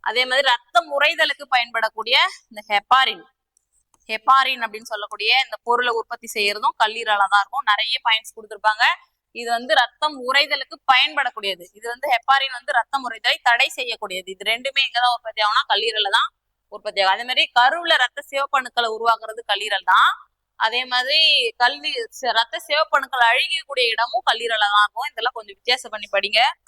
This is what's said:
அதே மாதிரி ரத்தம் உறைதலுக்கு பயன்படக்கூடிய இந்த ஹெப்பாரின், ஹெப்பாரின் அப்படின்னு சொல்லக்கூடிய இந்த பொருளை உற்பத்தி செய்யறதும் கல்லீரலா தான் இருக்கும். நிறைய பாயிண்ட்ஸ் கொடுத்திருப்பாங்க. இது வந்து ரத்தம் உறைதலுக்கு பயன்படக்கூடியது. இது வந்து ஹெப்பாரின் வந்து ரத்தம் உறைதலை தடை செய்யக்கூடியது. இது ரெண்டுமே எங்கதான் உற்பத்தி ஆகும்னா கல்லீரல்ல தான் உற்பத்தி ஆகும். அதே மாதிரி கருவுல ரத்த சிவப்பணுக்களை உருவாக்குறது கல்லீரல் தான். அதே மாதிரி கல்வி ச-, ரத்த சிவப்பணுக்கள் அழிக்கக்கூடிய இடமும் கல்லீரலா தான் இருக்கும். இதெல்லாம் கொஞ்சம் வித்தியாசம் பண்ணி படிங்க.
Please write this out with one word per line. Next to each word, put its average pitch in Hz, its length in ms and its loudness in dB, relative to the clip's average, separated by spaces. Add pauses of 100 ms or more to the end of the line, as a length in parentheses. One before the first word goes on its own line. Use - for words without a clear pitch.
அதே 226 200 -2
மாதிரி 254 240 0
ரத்தம் 311 420 0
உறைதலுக்கு 294 580 0
பயன்படக்கூடிய 233 680 -2 (300)
இந்த 208 200 -16
ஹெப்பாரின், 208 580 0 (840)
ஹெப்பாரின் 262 560 2
அப்படின்னு 220 280 -12
சொல்லக்கூடிய 208 380 -6 (100)
இந்த 247 240 -6
பொருளை 240 300 0
உற்பத்தி 226 360 -8
செய்யறதும் 208 480 -2
கல்லீரலா 214 500 2
தான் 202 140 4
இருக்கும். 247 280 -4
நிறைய 226 340 0
பாயிண்ட்ஸ் 226 320 0
கொடுத்திருப்பாங்க. 214 480 -2 (520)
இது 233 140 -8
வந்து 247 240 -2
ரத்தம் 294 460 0
உறைதலுக்கு 277 560 -2 (120)
பயன்படக்கூடியது. 247 760 0 (100)
இது 214 140 -16
வந்து 240 200 -8
ஹெப்பாரின் 269 480 2
வந்து 254 160 -8
ரத்தம் 262 320 -2
உறைதலை 240 380 -2
தடை 247 280 4
செய்யக்கூடியது. 208 600 -8
இது 196 140 -14
ரெண்டுமே 254 380 -2
எங்கதான் 247 340 0
உற்பத்தி 220 260 -6
ஆகும்னா 226 240 2
கல்லீரல்ல 214 480 -2
தான் 269 140 2 (440)
உற்பத்தி 202 280 -8
ஆகும். 190 140 4
அதே 233 120 -6
மாதிரி 269 260 0
கருவுல 311 460 4
ரத்த 262 260 -2
சிவப்பணுக்களை 262 680 -2
உருவாக்குறது 220 580 -2
கல்லீரல் 202 420 -2
தான். 240 180 6 (520)
அதே 226 260 0
மாதிரி 254 340 0 (360)
கல்வி 285 360 0 (200)
ச-, - 200 -4
ரத்த 233 280 -2
சிவப்பணுக்கள் 277 680 0
அழிக்கக்கூடிய 277 640 0
இடமும் 240 360 -2
கல்லீரலா 226 440 0
தான் 208 160 4
இருக்கும். 254 240 -8
இதெல்லாம் 233 280 -6
கொஞ்சம் 208 200 -18
வித்தியாசம் 240 360 -4
பண்ணி 208 160 -12
படிங்க. 202 300 0 (280)